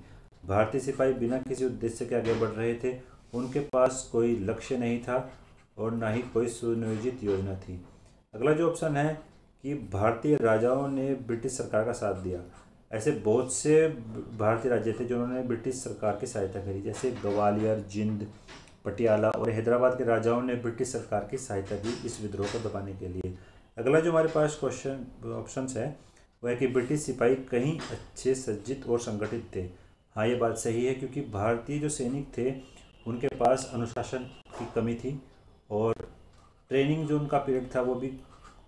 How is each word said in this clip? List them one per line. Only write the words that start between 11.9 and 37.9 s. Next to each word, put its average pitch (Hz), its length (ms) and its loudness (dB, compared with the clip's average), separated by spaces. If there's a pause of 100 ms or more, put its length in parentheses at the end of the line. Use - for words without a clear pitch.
साथ 92 280 -2
दिया। 90 180 -4 (500)
ऐसे 113 200 0 (140)
बहुत 120 300 4
से 156 340 6 (500)
भारतीय 113 320 2
राज्य 110 220 2
थे 120 120 -2
जिन्होंने 123 400 -2
ब्रिटिश 123 380 -2
सरकार 107 340 -2
की 127 100 -6
सहायता 98 340 -4
करी, 98 220 -4
जैसे 113 300 -2
ग्वालियर, 104 680 2
जिंद, 104 460 -2 (580)
पटियाला 110 460 4
और 113 200 0
हैदराबाद 120 480 4
के 131 80 0
राजाओं 117 360 4
ने 127 140 0
ब्रिटिश 117 320 -4
सरकार 104 420 -4
की 135 100 -6
सहायता 98 380 -4
की 113 280 -4
इस 113 160 -8
विद्रोह 98 260 -2
को 107 200 -4
दबाने 98 260 -6
के 95 140 -8
लिए। 92 280 -6 (400)
अगला 131 240 4
जो 170 100 2
हमारे 160 180 4
पास 151 320 2
question 127 720 -6
options 127 440 -6
है 117 100 -2 (560)
वह 120 80 -2
है 120 60 0
कि 131 100 2
ब्रिटिश 127 360 2
सिपाही 127 320 4 (120)
कहीं 135 340 0
अच्छे - 540 -2
सज्जित 113 520 -4
और 120 140 2
संगठित 107 560 -4
थे। 95 40 -2
हाँ, - 640 -6
ये 120 100 4
बात 113 200 2
सही 120 300 0
है 131 80 2
क्योंकि 131 280 -6
भारतीय 117 560 -2
जो 147 100 0
सैनिक 135 500 -4
थे 131 160 0 (520)
उनके 120 280 -2
पास 127 400 4
अनुशासन 120 500 -4 (260)
की 113 240 -8
कमी 117 200 0
थी 135 260 -6 (520)
और 110 360 0 (600)
training 147 380 2
जो 151 100 2
उनका 143 220 0
period 127 340 0
था 127 80 2
वो 127 140 0